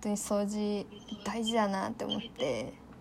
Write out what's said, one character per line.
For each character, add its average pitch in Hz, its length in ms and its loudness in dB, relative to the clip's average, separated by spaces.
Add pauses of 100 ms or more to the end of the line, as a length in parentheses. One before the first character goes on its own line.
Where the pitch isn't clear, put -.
当 214 80 -2
に 208 80 2
掃 202 280 2
除 208 400 0 (400)
大 220 200 -2
事 233 80 0
だ 214 160 6
な 196 220 0
っ - 20 -2
て - 120 -4
思 - 140 0
っ - 20 -4
て。 - 520 -2 (280)